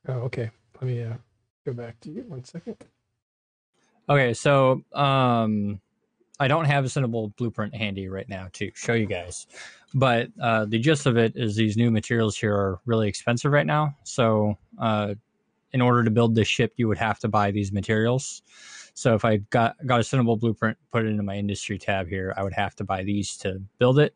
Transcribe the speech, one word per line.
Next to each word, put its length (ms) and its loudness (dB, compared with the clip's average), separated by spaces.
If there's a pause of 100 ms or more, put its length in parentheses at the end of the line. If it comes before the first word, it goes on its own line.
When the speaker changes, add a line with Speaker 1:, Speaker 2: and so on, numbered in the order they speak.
Speaker 1:
Oh, 140 -6
okay. 300 -6 (240)
Let 80 -12
me, 200 -4
uh, 120 -6 (500)
go 80 -6
back 280 -12
to 100 -16
you 120 -12
one 220 -14
second. 320 -14 (1300)
Speaker 2:
Okay, 260 4
so, 500 4 (100)
um, 880 0 (580)
I 100 0
don't 160 2
have 200 2
a 40 -4
Cinnabon 480 -4
blueprint 360 -4
handy 360 -6
right 180 -8
now 260 -10
to 220 -8
show 180 -2
you 140 2
guys, 400 -10 (460)
but, 360 2 (100)
uh, 260 0
the 120 -2
gist 280 0
of 120 4
it 180 2
is 200 -4
these 220 2
new 120 4
materials 480 0
here 160 0
are 320 0
really 220 0
expensive 440 -2
right 140 2
now. 380 0
So, 540 2 (200)
uh, 380 -2 (560)
in 100 0
order 220 6
to 80 4
build 240 4
this 120 4
ship, 300 0
you 100 2
would 100 0
have 220 0
to 80 -4
buy 240 2
these 200 -2
materials. 680 0 (520)
So 220 2
if 100 0
I 120 4
got, 380 0 (100)
got 140 2
a 40 2
Cinnabon 360 0
blueprint, 380 -2 (140)
put 140 0
it 40 -2
into 140 -2
my 120 -6
industry 420 -4
tab 300 -2
here, 300 -6
I 60 -4
would 100 -4
have 240 -4
to 80 -6
buy 180 -4
these 340 -4
to 240 -6 (180)
build 200 6
it. 160 4